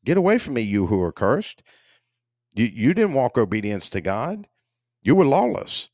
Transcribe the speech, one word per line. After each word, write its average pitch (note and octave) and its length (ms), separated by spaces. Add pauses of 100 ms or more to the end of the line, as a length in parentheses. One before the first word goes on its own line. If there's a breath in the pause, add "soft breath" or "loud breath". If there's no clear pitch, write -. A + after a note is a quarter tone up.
Get F3 120
away G3 200
from D#3+ 160
me, A#2+ 80
you G2+ 260
who F#2+ 140
are E2+ 100
cursed." B2 520 (920 soft breath)
You, A2 100
you A#2 280
didn't G3+ 220
walk B2+ 220
obedience G#2 520
to F#2+ 120
God. C3 460 (540)
You C#3+ 140
were F#3 100
lawless. - 680